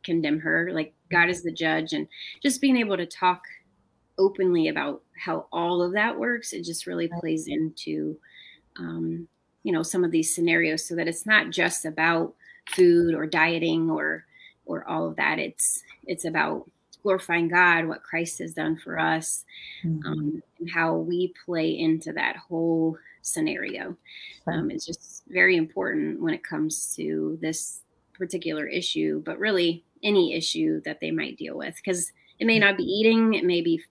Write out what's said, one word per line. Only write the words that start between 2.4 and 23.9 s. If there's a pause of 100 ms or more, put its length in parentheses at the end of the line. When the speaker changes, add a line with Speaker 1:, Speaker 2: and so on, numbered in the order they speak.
Speaker 1:
just
being
able
to
talk (760)
openly
about (160)
how
all
of
that
works,
it
just
really
Speaker 2:
Right.
Speaker 1:
plays
into, (600)
um, (360)
you
know,
some
of
these
scenarios,
so
that
it's
not
just
about (360)
food
or
dieting
or, (400)
or
all
of
that.
It's, (240)
it's
about (300)
glorifying
God,
what
Christ
has
done
for
us, (400)
Speaker 2:
Mm-hmm.
Speaker 1:
um, (160)
and
how
we (120)
play
into
that
whole (240)
scenario. (480)